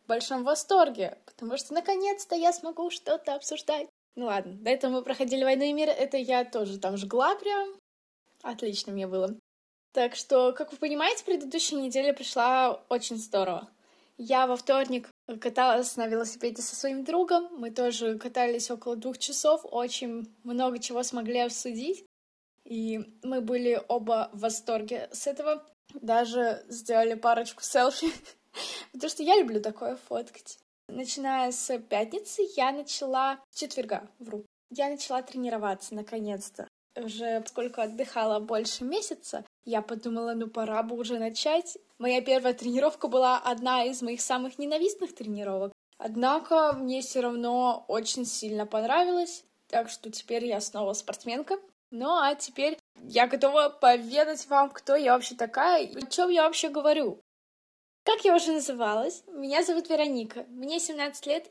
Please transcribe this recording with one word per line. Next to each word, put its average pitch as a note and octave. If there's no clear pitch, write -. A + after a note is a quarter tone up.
в -
большом B3
восторге, C#4+
потому A#3+
что, -
наконец-то, F#4+
я E4+
смогу E4
что-то D4
обсуждать. D4+
Ну B3
ладно, G3
до G#3+
этого C4+
мы B3+
проходили C4
«Войну C4
и D4
мир», D4+
это C#4
я B3
тоже G#3
там G3
жгла A#3+
прям. G4+
Отлично A3
мне G3
было. F#3+
Так A#3+
что, B3+
как D4
вы C#4+
понимаете, D#4
предыдущая D4+
неделя C4+
пришла B3+
очень A#3+
здорово. F#3+
Я B3+
во B3
вторник B3+
каталась B3
на A3+
велосипеде A3+
со -
своим C4+
другом, F4
мы A#3
тоже A#3
катались A#3+
около A#3+
двух B3
часов, D4+
очень A#3+
много A#3+
чего A#3+
смогли A#3+
обсудить, A#3+
и A3+
мы B3+
были A#3+
оба A3+
в G#3
восторге A3
с -
этого, D4+
даже A#3
сделали A3+
парочку A#3
селфи, C#4
<laughs> -
потому C#4
что -
я F4
люблю A#3
такое A3
фоткать. -
Начиная C4
с B3+
пятницы A3+
я C4
начала, C4+
с -
четверга, B3
вру, G#3+
я C#4
начала C#4
тренироваться A3+
наконец-то. G#3+
Уже A3+
поскольку A#3+
отдыхала A3
больше A3
месяца, -
я A3
подумала, A#3
ну A3+
пора A3
бы A#3
уже A#3
начать. D4+
Моя B3
первая B3+
тренировка C4+
была B3+
одна B3
из B3+
моих A#3+
самых B3+
ненавистных D#4
тренировок. G3+
Однако C#4+
мне C4
все B3+
равно A#3+
очень A3+
сильно G#3+
понравилось, E4+
так A#3
что -
теперь A#3
я G#3+
снова G3+
спортсменка. C4
Ну B3
а D4
теперь C#4+
я A#3+
готова C#4
поведать C#4
вам, C#4
кто -
я C4+
вообще B3
такая C#4
и -
о C4+
чем F4+
я E4
вообще D#4+
говорю. D4
Как A4
я F#4
уже E4
называлась, B3+
меня C#4+
зовут E4+
Вероника, C4
мне C4
семнадцать D4
лет, D#4+